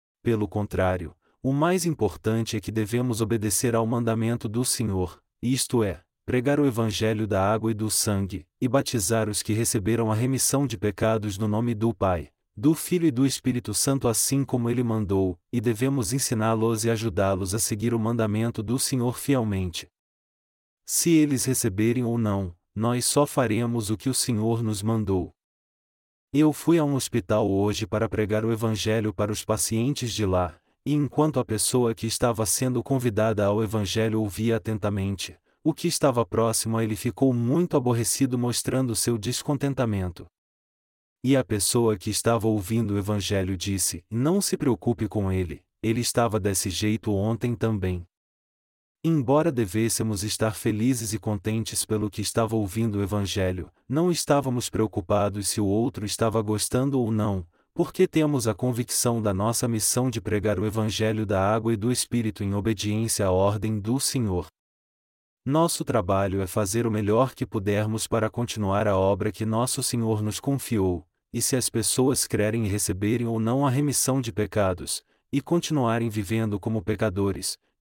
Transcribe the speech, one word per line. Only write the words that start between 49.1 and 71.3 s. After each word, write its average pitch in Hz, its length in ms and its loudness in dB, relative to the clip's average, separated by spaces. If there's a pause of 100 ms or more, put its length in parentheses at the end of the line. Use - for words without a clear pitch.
devêssemos 110 720 -2
estar 110 320 -2
felizes 110 580 0
e 107 60 -6
contentes 107 640 -4
pelo 107 240 -2
que 104 120 -6
estava 110 340 -2
ouvindo 107 420 -2
o 101 60 0
Evangelho, 92 680 -2 (160)
não 165 220 2
estávamos 135 580 0
preocupados 101 800 0
se - 140 -2
o 104 60 2
outro 107 400 0
estava 113 340 0
gostando 123 580 0
ou 113 120 0
não, 104 360 0 (240)
porque - 360 2
temos 147 400 2
a 107 80 2
convicção 120 640 0
da 107 100 2
nossa 107 360 0
missão 117 420 0
de 113 100 -4
pregar 104 400 0
o 98 60 0
Evangelho 107 580 0
da 98 300 2
água 113 180 0
e 113 60 0
do 110 140 0
Espírito 117 520 -2
em 98 120 -2
obediência 107 720 0
à 92 40 2
ordem 101 480 2
do 113 200 -2
Senhor. 101 480 -2 (960)
Nosso 160 400 0
trabalho 98 560 0
é 95 60 0
fazer 107 400 0
o 113 60 0
melhor 110 420 2
que - 140 -6
pudermos 107 580 -2
para 110 240 0
continuar 107 580 0
a 101 80 4
obra 95 360 2
que - 120 -8
nosso 113 380 0
Senhor 113 400 0
nos 107 180 -4
confiou, 98 640 0 (300)